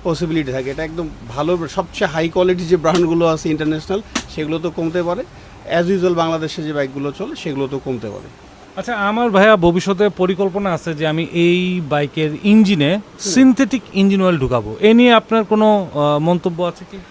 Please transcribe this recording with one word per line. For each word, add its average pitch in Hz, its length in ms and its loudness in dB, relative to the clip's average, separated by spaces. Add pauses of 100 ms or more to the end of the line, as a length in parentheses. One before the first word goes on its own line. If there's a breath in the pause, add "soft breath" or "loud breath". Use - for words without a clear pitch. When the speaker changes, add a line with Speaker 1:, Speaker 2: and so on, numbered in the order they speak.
Speaker 1:
পসিবিলিটি 160 480 -2
থাকে। 131 200 -4
এটা 151 120 -6
একদম 160 240 -8 (220)
ভালো, 156 380 -2
সবচেয়ে 180 420 -4
হাই 165 200 -2
কোয়ালিটি 185 360 0
যে 175 120 2
ব্র্যান্ডগুলো 170 480 2
আছে 160 240 0
ইন্টারন্যাশনাল, 156 520 -2 (340 loud breath)
সেগুলো 156 240 -4
তো 170 100 -4
কমতে 165 340 -4
পারে। 180 200 -4 (580 loud breath)
As 170 60 0
usual 185 260 2
বাংলাদেশে 165 500 -2
যে 151 100 -6
বাইকগুলো 139 380 -4
চলে, 247 240 -10
সেগুলো 139 320 -6
তো 135 120 -6
কমতে 120 280 -8
পারে। 101 420 -16 (260)
Speaker 2:
আচ্ছা, 226 200 -6
আমার 214 340 0
ভাইয়া 208 280 6
ভবিষ্যতে 180 520 2
পরিকল্পনা 185 640 -2
আছে 160 200 -6
যে 156 140 -4
আমি 156 260 -2
এই 180 560 0
বাইকের 147 400 -2 (140)
ইঞ্জিনে 196 500 4
Speaker 1:
হুম। 208 80 -2 (180)
Speaker 2:
সিনথেটিক 262 640 4 (120)
ইঞ্জিন 196 280 2
অয়েল 180 180 2
ঢুকাবো। 113 400 -2
এ 214 140 6
নিয়ে 240 200 6
আপনার 226 300 2
কোনো, 214 500 2
আহ, 147 260 0
মন্তব্য 175 440 -2
আছে 170 280 -8
কি? 196 60 -16 (140)